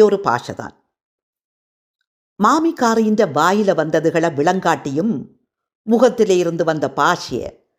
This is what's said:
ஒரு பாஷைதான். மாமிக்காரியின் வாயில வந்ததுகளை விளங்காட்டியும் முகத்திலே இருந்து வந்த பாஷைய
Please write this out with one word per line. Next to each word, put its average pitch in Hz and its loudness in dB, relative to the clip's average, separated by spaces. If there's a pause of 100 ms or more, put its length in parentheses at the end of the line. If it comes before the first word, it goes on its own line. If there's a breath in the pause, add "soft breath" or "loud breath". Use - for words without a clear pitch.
ஒரு 202 4
பாஷைதான். - -6 (1600)
மாமிக்காரியின் 226 2 (120)
வாயில 185 2
வந்ததுகளை 160 0
விளங்காட்டியும் 160 -2 (760)
முகத்திலே 220 2
இருந்து 170 -2
வந்த 156 -2
பாஷைய 143 -2 (360)